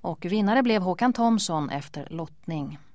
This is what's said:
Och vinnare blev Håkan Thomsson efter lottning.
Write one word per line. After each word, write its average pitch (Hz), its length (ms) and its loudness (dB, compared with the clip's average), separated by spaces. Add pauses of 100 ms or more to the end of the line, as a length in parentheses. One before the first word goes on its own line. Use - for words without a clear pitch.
Och 170 240 -6
vinnare 208 380 2
blev 220 180 4
Håkan 185 320 2
Thomsson 208 560 2
efter 143 400 -8
lottning. 151 720 -8 (160)